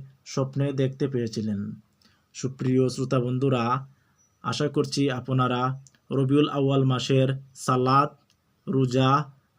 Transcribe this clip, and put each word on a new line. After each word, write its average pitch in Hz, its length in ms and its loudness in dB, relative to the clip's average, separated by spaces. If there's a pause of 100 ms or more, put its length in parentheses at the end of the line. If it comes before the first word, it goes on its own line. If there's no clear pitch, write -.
(260)
স্বপ্নে 139 480 -4
দেখতে 135 340 -2
পেয়েছিলেন। 113 520 -4 (760)
সুপ্রিয় 131 540 0
শ্রোতা 131 300 -2
বন্ধুরা, 127 440 0 (800)
আশা 147 240 -4
করছি 143 420 -2
আপনারা 127 520 0 (500)
রবিউল 139 380 2
আউয়াল 139 340 2
মাসের 131 460 2 (260)
সালাত, 131 560 2 (560)
রোজা, 131 420 2 (500)